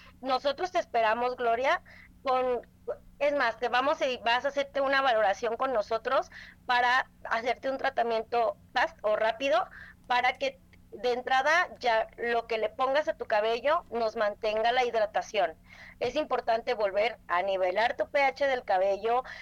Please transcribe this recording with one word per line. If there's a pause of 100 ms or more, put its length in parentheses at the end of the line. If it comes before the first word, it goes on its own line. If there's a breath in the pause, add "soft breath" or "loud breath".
(200 loud breath)
Nosotros
te
esperamos,
Gloria, (440 loud breath)
con, (600)
es
más,
te
vamos
a, (180)
vas
a
hacerte
una
valoración
con
nosotros (340 loud breath)
para (220)
hacerte
un
tratamiento (180)
fast
o
rápido (440 loud breath)
para
que (320)
de
entrada (100)
ya
lo
que
le
pongas
a
tu
cabello
nos
mantenga
la
hidratación. (460 loud breath)
Es
importante
volver
a
nivelar
tu
P
H
del
cabello, (160 loud breath)